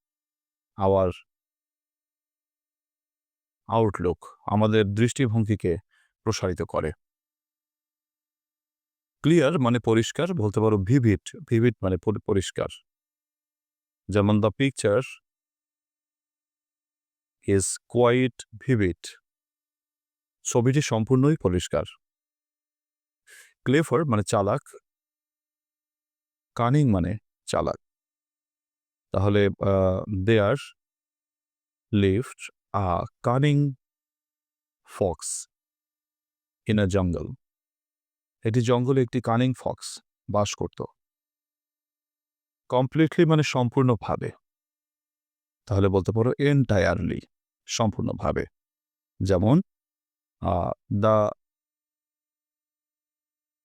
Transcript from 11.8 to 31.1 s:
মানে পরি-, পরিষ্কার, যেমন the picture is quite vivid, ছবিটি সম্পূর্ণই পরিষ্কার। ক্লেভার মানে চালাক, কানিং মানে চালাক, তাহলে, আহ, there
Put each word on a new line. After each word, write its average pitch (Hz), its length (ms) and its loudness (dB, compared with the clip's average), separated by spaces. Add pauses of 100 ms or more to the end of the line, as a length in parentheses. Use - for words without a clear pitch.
মানে 92 140 0
পরি-, 104 300 -4
পরিষ্কার, - 400 -2 (1400)
যেমন 104 320 2
the 107 100 2
picture 127 540 0 (2500)
is 98 180 2 (300)
quite 120 720 0
vivid, 101 400 0 (1400)
ছবিটি 131 380 0
সম্পূর্ণই 131 600 0
পরিষ্কার। 87 420 -2 (1800)
ক্লেভার 143 400 0
মানে 113 180 0
চালাক, 104 400 -2 (1900)
কানিং 127 360 2
মানে 92 260 0 (300)
চালাক, - 340 -4 (1300)
তাহলে, 101 340 2
আহ, 95 800 -2
there 110 360 2 (1300)